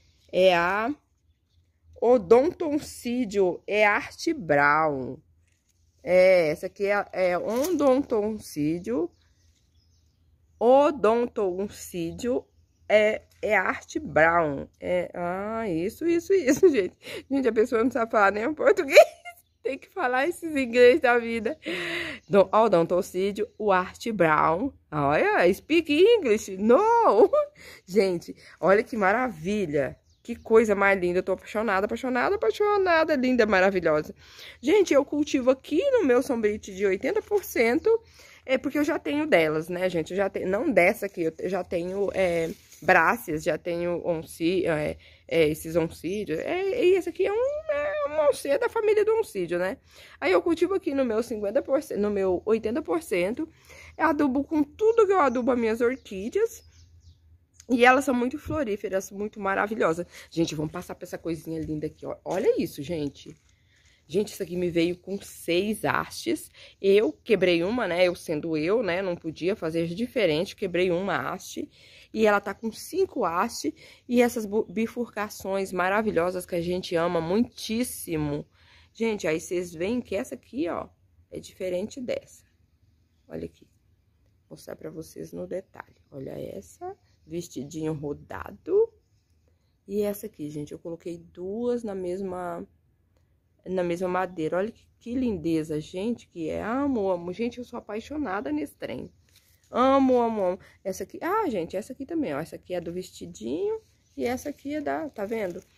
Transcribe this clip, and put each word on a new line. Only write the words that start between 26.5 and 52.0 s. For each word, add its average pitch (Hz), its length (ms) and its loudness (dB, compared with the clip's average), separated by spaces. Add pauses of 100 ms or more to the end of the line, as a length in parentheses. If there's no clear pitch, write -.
No! 349 720 6 (240)
<laughs> - 320 -20
Gente, 185 500 0 (240)
olha 190 220 4
que 247 160 -6
maravilha. 190 1040 -2 (220)
Que 233 120 -10
coisa 220 400 4
mais 196 240 4
linda. 175 200 0
Eu 180 40 -2
tô 190 80 -2
apaixonada, 202 540 -2
apaixonada, 262 500 -2
apaixonada. 392 800 2
Linda, 254 320 2
maravilhosa. 185 640 2 (480)
Gente, 330 320 4
eu 277 100 6
cultivo 294 460 0
aqui 285 320 2 (100)
no 466 120 4
meu 254 180 4
sombrite 214 520 -2
de 190 120 -2
oitenta 269 360 0
por 415 220 -2
cento. 269 460 2 (560)
É 262 120 0
porque 269 200 -2
eu 294 60 2
já 302 160 -2
tenho - 260 -4
delas, 160 420 2
né, 180 220 -2
gente? 170 220 -4
Eu 180 60 -6
já 202 120 0
tenho, - 180 -6
não 233 240 -2
dessa 190 340 4
aqui, 190 180 -6
eu 160 80 0
te-, - 160 -8
já 180 160 -4
tenho, 185 500 -4
é, 170 360 0 (320)
brácias, 170 640 2
já 156 120 0
tenho 175 480 -4
onci-, 165 600 -2
é, 156 320 -2 (300)
é, 160 200 4
esses 156 280 -4
oncídios. 170 640 -4
É, 381 440 -4
e 359 120 6
esse 349 140 -2
aqui 370 160 -4
é 392 60 -2
um, 587 400 -2
é 587 360 -2
uma 587 220 2
oncídia 285 280 0
da 480 100 -2
família 427 380 2
do 440 80 2
oncídio, 175 460 -2
né? 185 180 -4 (420)
Aí 302 120 0
eu 339 100 4
cultivo 339 320 0
aqui 339 200 -2
no 269 120 2
meu 220 160 0
cinquenta 214 400 -2
por 285 220 0
cento, - 160 -6
no 208 100 0